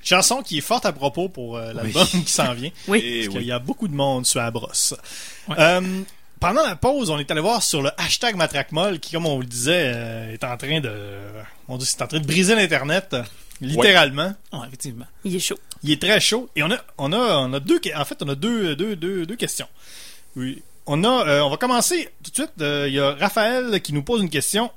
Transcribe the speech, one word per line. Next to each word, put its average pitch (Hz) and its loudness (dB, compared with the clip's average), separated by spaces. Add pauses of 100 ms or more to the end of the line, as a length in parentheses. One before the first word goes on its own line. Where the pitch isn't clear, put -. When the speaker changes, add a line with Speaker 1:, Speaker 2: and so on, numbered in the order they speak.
Speaker 1:
Chanson 190 4
qui 156 -4
est - -4
forte 233 0
à 185 2
propos 143 -2
pour, 117 -10
euh, 113 -8
l'album 113 4
Speaker 2:
Oui. 180 2
Speaker 1:
<laughs> - -2
qui - -2
s'en 135 2
vient. 123 -6 (180)
Speaker 3:
Oui. 196 4
Speaker 2:
Eh 117 -2
Speaker 1:
Parce 101 -4
Speaker 2:
oui. 120 -2
Speaker 1:
qu'il 120 -4
y 120 -2
a 123 -2
beaucoup 135 -4
de 147 -4
monde 135 0
sur - 2
la 117 -2
brosse. - -4 (540)
Speaker 4:
Ouais. 151 -2
Speaker 1:
Euh, 185 4 (380)
pendant 208 2
la 214 0
pause, 254 0
on 151 0
est 147 -4
allé 156 0
voir 214 2
sur 151 0
le 139 2
hashtag 208 0
matraque 147 0
molle 170 0
qui, - -12
comme 165 0
on 143 2
le 127 -4
disait, 127 2
euh, 113 -8
est 113 -8
en 123 -4
train 147 -2
de, 123 -4 (760)
on 127 -8
dit, 131 -4
c'est - -2
en 120 -4
train 156 -2
de 147 -4
briser 180 4
l'Internet, 160 2
euh, 127 -2 (380)
Speaker 2:
Ouais. 127 -6
Speaker 1:
littéralement. 160 4 (180)
Speaker 4:
Ouais, 139 -8
effectivement. 127 -12 (180)
Speaker 3:
Il 185 -2
est 185 0
chaud. - -2 (240)
Speaker 1:
Il 147 -4
est 147 4
très 196 4
chaud. 240 0
Et 156 0
on 156 2
a, 160 0 (220)
on 139 0
a, 214 2 (220)
on 127 0
a 139 0
deux 269 2
que-, 151 -4
en 147 0
fait, - -10
on 143 -4
a 139 -2
deux, 190 0
deux, 202 -2
deux, 175 -4
deux 185 -8
questions. - -6 (680)
Oui. 131 -6 (240)
On 151 2
a, 240 4
euh, 143 6
on 143 4
va 151 -2
commencer 247 2 (140)
tout - -12
de - -10
suite. 302 -2 (100)
Euh, 147 0
il 135 -2
y 139 2
a 139 4
Raphaël 220 2
qui - -6
nous 147 0
pose 233 2
une 180 0
question. 190 0